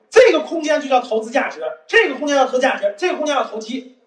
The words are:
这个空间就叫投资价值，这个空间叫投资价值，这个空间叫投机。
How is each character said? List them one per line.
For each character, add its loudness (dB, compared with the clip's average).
这 8
个 2
空 -4
间 0
就 -10
叫 2
投 -4
资 -6
价 -2
值， -14
这 2
个 -6
空 -6
间 0
叫 4
投 -4
资 0
价 0
值， -4
这 -2
个 -4
空 -4
间 -2
叫 0
投 -8
机。 -12